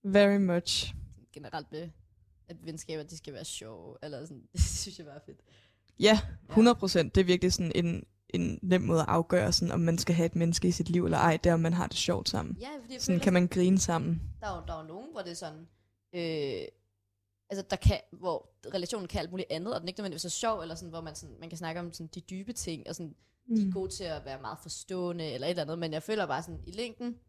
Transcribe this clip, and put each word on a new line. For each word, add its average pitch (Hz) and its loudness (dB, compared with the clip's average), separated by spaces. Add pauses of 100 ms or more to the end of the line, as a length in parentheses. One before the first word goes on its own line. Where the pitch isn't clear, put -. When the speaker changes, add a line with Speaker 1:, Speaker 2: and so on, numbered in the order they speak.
Speaker 1:
Very 202 8
much. 175 2 (400)
Speaker 2:
generelt 147 -10
med, 160 -10 (580)
at 165 -18
venskaber, 156 -8
de 160 -14
skal 147 -14
være 101 -10
sjove, 104 -12
eller 147 -10
sådan, 147 -18
<laughs> - -20
det - 0
synes - -2
jeg 160 -16
bare 143 -18
er 151 -16
fedt. - -20 (600)
Speaker 1:
Ja, 214 8 (300)
Speaker 2:
Ja. - -10
Speaker 1:
hundrede 233 10
procent. 170 2
Det 196 8
er 185 6
virkelig 180 4
sådan 165 -2
en, 170 0 (260)
en - -2
nem 180 4
måde 165 4
at - 2
afgøre, 170 4
sådan, 175 2
om - 2
man 165 4
skal 170 2
have 170 4
et 170 -2
menneske 170 2
i 180 6
sit 170 -2
liv 175 4
eller 160 2
ej, 165 6
det 175 4
er, 170 6
om 165 4
man 165 2
har 175 0
det - -6
sjovt - 0
sammen. - -2
Speaker 2:
Ja, 262 -10 (120)
fordi 262 -14
jeg 254 -10
Speaker 1:
Sådan, 190 0
Speaker 2:
føler 170 2
Speaker 1:
kan - -
Speaker 2:
sådan, 190 6
Speaker 1:
man 180 6
grine 185 4
sammen? 165 0 (200)
Speaker 2:
der 214 -10
er 190 -6
jo, 165 -12
der 170 -8
er 160 -10
jo 160 -14
nogen, 220 -12
hvor 240 -10
det 175 -10
er 170 -10
sådan, 156 -12 (560)
øh, 147 -4 (840)
altså, 196 -6
der 196 0
kan, - 6 (120)
hvor - -6 (240)
relationen 185 -4
kan 202 -4
alt 170 -6
muligt 185 -6
andet, 180 -4
og - -4
den 170 -8
ikke 190 -10
nødvendigvis 180 -6
er 175 -6
sjov, 214 -2
eller 160 -10
sådan, 175 -14
hvor 165 -10
man 156 -12
sådan, 135 -16
man 165 -14
kan 170 -12
snakke 165 -6
om 175 -8
sådan 165 -12
de 175 -10
dybe 196 -12
ting, 160 -8
og 170 -6
sådan, 160 -12 (400)
de 220 6
er 196 4
Speaker 1:
Mm. 185 0
Speaker 2:
gode 190 -4
til - -10
at 156 -6
være 135 -10
meget 120 -10
forstående, 175 -6
eller 135 -4
et - 2
eller 175 -2
andet, 160 -4
men 160 -4
jeg 160 -4
føler 214 0
bare 147 -2
sådan, 170 -12
i 165 -14
længden 240 -8 (120)